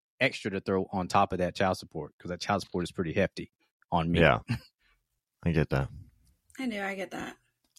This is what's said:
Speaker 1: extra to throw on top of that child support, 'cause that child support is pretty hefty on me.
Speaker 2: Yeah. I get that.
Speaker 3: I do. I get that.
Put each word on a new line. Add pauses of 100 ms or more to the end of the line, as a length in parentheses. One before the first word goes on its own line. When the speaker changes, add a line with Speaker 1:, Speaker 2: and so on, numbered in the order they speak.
(200)
Speaker 1:
extra
to
throw
on
top
of
that
child
support,
'cause
that
child
support
is
pretty
hefty (400)
on
me.
Speaker 2:
Yeah. (1040)
I
get
that. (680)
Speaker 3:
I
do.
I
get
that. (400)